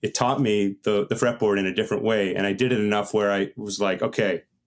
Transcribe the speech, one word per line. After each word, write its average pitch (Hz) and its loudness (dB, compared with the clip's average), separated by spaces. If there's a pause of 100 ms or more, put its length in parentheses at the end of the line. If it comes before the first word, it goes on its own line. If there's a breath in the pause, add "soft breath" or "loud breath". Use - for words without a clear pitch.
it 104 -4
taught 135 2
me 104 2
the, 104 0
the - -2
fretboard 110 2
in 95 0
a 92 -2
different 107 -2
way. 104 0
And 98 0
I 98 0
did 127 0
it 113 0
enough 104 0
where 104 2
I 98 -2
was 101 -8
like, 98 0
"Okay, 101 -2 (240)